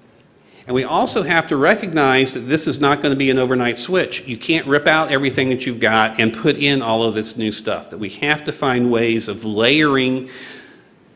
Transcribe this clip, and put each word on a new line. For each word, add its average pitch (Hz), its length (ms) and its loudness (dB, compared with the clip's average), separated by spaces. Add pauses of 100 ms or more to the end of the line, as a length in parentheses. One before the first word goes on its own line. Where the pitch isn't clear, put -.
(680)
And 123 80 -4
we 127 100 0
also 196 380 0
have 165 240 2
to 156 100 -2
recognize 147 760 2
that 131 60 -6
this 143 260 -2
is 131 120 -2
not 143 220 2
gonna 143 160 0
be 135 140 2
an 131 80 2
overnight 123 400 0
switch. 180 500 -4
You 123 80 -8
can't 160 300 -2
rip 143 200 2
out 156 240 2
everything 135 380 0
that 127 160 -2
you've 120 160 -6
got 110 400 2
and 113 100 4
put 143 260 0
in 143 260 0
all 113 220 0
of 113 100 0
this 107 240 -6
new 110 120 -2
stuff, 104 380 -6
that 87 80 -14
we 101 140 -8
have 147 340 -2
to 151 80 -6
find 123 400 0
ways 113 360 0
of 104 180 -8
layering 131 840 2 (880)